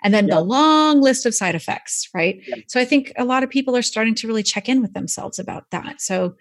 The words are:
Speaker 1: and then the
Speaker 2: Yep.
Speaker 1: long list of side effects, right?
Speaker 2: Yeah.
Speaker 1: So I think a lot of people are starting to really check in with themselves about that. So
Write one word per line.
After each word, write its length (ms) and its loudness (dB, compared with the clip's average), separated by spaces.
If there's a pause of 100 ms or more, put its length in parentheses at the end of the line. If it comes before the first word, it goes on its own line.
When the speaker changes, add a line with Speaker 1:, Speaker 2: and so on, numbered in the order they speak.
Speaker 1:
and 100 4
then 140 4
the 80 2
Speaker 2:
Yep. 100 4
Speaker 1:
long 560 4
list 240 4
of 80 0
side 220 -2
effects, 580 -6
right? 320 -2
Speaker 2:
Yeah. 120 -8 (100)
Speaker 1:
So 120 -2
I 60 2
think 320 0
a 80 -2
lot 180 0
of 60 -4
people 260 0
are 60 2
starting 340 0
to 120 -6
really 160 -2
check 260 -4
in 140 2
with 100 -6
themselves 460 -8
about 320 -12
that. 280 -8
So 420 -2